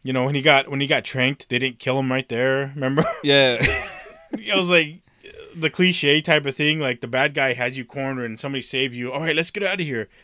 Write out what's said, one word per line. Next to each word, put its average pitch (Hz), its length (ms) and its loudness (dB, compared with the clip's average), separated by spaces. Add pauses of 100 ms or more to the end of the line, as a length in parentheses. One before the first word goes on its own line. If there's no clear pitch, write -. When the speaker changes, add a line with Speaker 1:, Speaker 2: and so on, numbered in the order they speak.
Speaker 1:
you 131 80 -4
know, 127 120 2
when 143 120 0
he 139 60 0
got, 139 260 4
when 139 120 -2
he 143 60 0
got 135 180 0
tranked, 131 440 -2
they 123 100 0
didn't 127 220 -4
kill 131 180 0
him 131 140 0
right 131 160 -2
there. 135 440 0
<laughs> - 20 -18
Remember? 139 300 0 (200)
Speaker 2:
Yeah. 135 460 4
<laughs> - 60 -2 (640)
Speaker 1:
It 214 180 -4
was 180 120 0
like 165 320 2 (560)
the 156 140 0
cliche 165 500 4
type 151 260 2
of 135 80 -4
thing, 151 260 2
like, 127 200 -2
the 123 80 -8
bad 131 260 0
guy 135 200 0
has 123 240 -4
you 127 60 -8
cornered 135 420 -6
and 110 120 -8
somebody 139 220 -6
saved 131 340 -4
you. 120 180 -8
"All 139 80 -4
right, 160 140 0
let's 165 160 0
get 202 120 -6
out 190 180 -2
of 165 60 -4
here." 117 220 -4 (160)